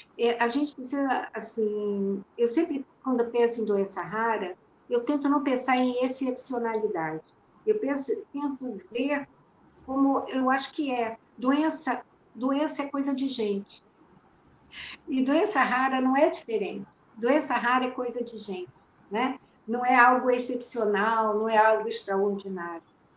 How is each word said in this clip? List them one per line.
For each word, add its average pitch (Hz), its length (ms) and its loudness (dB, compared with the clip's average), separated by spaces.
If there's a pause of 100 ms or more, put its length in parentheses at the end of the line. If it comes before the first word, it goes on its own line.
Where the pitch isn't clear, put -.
(180)
É, 233 240 2
a 240 60 4
gente 285 260 -2
precisa, 262 600 -2
assim, 208 880 -2 (140)
eu 233 100 4
sempre, 277 380 -2 (180)
quando 233 220 0
penso 233 360 2
em 214 40 -2
doença 196 360 0
rara, 208 540 -2 (340)
eu 240 120 0
tento 285 260 0
não 285 160 2
pensar 254 320 2
em 254 280 2
excepcionalidade. 220 1160 -2 (440)
Eu 214 120 2
penso, 277 540 -4
tento 269 460 -6 (120)
ver 277 380 -2 (580)
como 269 340 2 (100)
eu 262 200 0
acho 269 220 0
que 277 200 -2
é. 226 260 -2 (200)
Doença, 277 640 0 (320)
doença 277 500 -2
é 277 40 -6
coisa 277 260 -2
de 262 140 -2
gente. 208 560 -4 (1200)
E 262 140 0
doença 294 400 2
rara 262 380 0
não 262 160 2
é 311 140 6
diferente. 202 580 -6 (280)
Doença 254 380 0
rara 240 320 2
é 254 60 -4
coisa 247 320 -6
de 226 160 -14
gente, 185 320 -10 (400)
né? 262 260 -2 (300)
Não 240 180 -2
é 247 100 6
algo 254 360 6
excepcional, 220 1040 0
não 220 100 0
é 220 100 2
algo 220 300 6
extraordinário. 196 960 -4 (360)